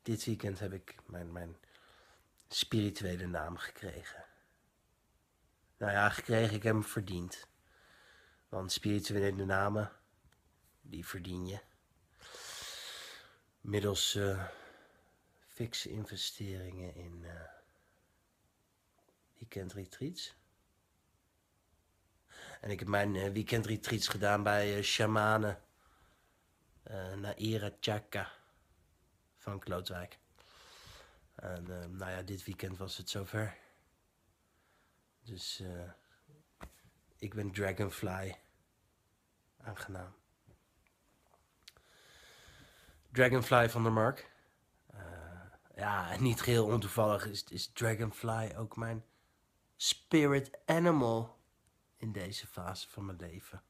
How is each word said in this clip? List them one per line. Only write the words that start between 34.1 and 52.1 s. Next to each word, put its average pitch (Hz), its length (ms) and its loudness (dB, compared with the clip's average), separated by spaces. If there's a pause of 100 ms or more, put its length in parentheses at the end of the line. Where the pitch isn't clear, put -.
Dus, 101 360 -8
eh, 87 320 -8 (1300)
ik 104 160 -8
ben 101 180 -2
Dragonfly. 95 880 -2 (1160)
Aangenaam. 98 560 -10 (3000)
Dragonfly 123 580 6
van 117 140 0
der 113 80 6
Mark. 110 400 2 (560)
Eh, 101 140 -16 (720)
ja, 98 360 0
en 95 120 0
niet 120 180 4
geheel 117 240 6
ontoevallig 107 600 4
is, 101 180 -6
is - 280 -8
Dragonfly 113 840 -2
ook 113 180 -6
mijn 113 300 -6 (680)
spirit - 920 4
animal 143 720 6 (600)
in 110 140 -4